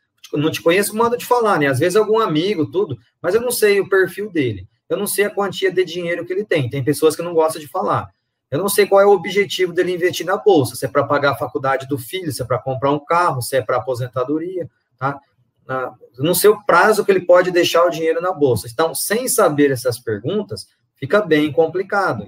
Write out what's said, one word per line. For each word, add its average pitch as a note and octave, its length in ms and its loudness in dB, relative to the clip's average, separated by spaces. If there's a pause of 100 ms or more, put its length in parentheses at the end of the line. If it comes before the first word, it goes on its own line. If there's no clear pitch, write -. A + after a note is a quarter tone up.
(340)
não D3+ 180 0
te - 100 -8
conheço G3+ 320 2
o G#3+ 40 -4
modo A#3 180 0
de - 100 -10
falar, A3 340 2
né? C#3+ 80 2
Às C3 120 0
vezes F3 160 0
algum G#3+ 240 4
amigo, E3+ 500 0
tudo, D#3+ 280 -4 (240)
mas F3+ 140 0
eu A3+ 60 2
não B3 100 -4
sei G3+ 280 2
o F#3+ 80 -2
perfil F#3+ 420 0
dele, B2 380 -4 (220)
eu E3+ 80 -2
não G3+ 100 -4
sei G3 180 0
a G3+ 40 -2
quantia F#3+ 420 -2
de F3+ 140 0
dinheiro E3+ 400 -6
que F#3 80 -8
ele G3+ 100 -2
tem." C#3+ 260 -2
Tem C#3 140 -6
pessoas D3+ 320 2
que - 60 -6
não E3+ 120 -6
gostam D#3 280 0
de D3+ 80 -18
falar. D3 400 -4 (420)
"Eu D3 80 -2
não G3 80 -2
sei G3+ 180 2
qual G3 140 4
é G3+ 60 6
o G3+ 60 6
objetivo F#3 600 0
dele F3 220 0
investir E3+ 320 -4
na F#3 120 -2
bolsa, F3+ 380 2
se - 100 -6
é A#2+ 40 -8
pra C#3+ 160 0
pagar C#3 260 0
a C3 60 -4
faculdade C3+ 500 -4
do C#3+ 100 -4
filho, F3 340 -8
se A#2+ 100 -8
é A#2+ 40 -6
pra A#2 140 -2
comprar C3+ 320 -2
um D3 80 0
carro, E3 420 0
se - 140 -6
é B2+ 60 2
pra B2+ 160 -2
aposentadoria, C3+ 920 -6 (280)
tá? C#3 220 -6 (460)
Ah, B2+ 280 -6 (240)
eu C3+ 80 -2
não F3 100 2
sei G3+ 140 6
o G#3+ 160 2
prazo G3+ 400 4
que G3 60 4
ele F#3 140 2
pode F3+ 240 6
deixar E3+ 360 2
o F3 40 2
dinheiro D#3+ 320 -2
na F#3 120 -2
bolsa." C3 340 0
Então, E3 260 -2
sem - 360 -4
saber D3 420 2
essas B2 260 -2
perguntas, A#2+ 680 -6 (280)
fica E3 260 0
bem D#3 300 0
complicado. E3 760 -2